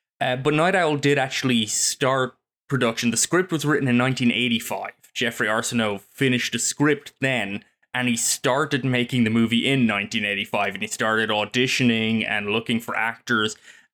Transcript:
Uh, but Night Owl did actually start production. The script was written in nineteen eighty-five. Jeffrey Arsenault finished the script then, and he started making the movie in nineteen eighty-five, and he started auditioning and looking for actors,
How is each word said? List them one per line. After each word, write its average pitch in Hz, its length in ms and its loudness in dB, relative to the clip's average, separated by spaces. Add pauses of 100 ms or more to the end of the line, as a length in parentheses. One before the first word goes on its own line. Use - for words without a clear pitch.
(200)
Uh, 127 160 0
but 139 180 0
Night 170 200 2
Owl 160 220 2
did 143 220 2
actually 127 480 0
start 131 680 -2 (340)
production. 120 420 0
The 113 60 -2
script 180 360 0
was 147 120 -2
written 147 240 2
in 120 80 4
nineteen 127 340 2
eighty-five. 110 640 -2 (220)
Jeffrey 117 320 -2
Arsenault 110 540 -2
finished 127 520 -2
the 117 60 -4
script 143 640 0
then, 110 440 -2 (280)
and 123 160 -2
he 120 80 0
started 139 680 0
making 123 400 2
the 110 60 2
movie 117 360 2
in 131 200 4
nineteen 104 380 -2
eighty-five, 101 500 -2
and 98 80 -8
he 107 60 -6
started 110 400 0
auditioning 113 960 2
and 104 220 -4
looking 113 320 -2
for - 160 -8
actors, 113 600 -2 (380)